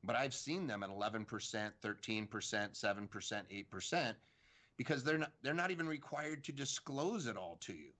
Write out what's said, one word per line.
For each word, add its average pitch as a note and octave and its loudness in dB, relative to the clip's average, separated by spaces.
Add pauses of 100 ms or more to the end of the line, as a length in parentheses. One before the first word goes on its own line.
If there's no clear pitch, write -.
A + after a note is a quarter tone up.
but A#2 6
I've B2+ 6
seen E3+ 0
them G#2 2
at G2 0
eleven G#2 0
percent, G#2+ -2
thirteen G#2+ 0
percent, G#2 0
seven G2+ 2
percent, G2+ -4
eight G2+ -6
percent, A2+ 0 (640)
because C3+ 2
they're D#3 4
not, D3+ 0 (100)
they're C#3 2
not F3 2
even E3 0
required D3+ -4
to D3+ -6
disclose C#3 0
it G#2+ 0
all F2 -6
to G2 -6
you. D2 -10 (100)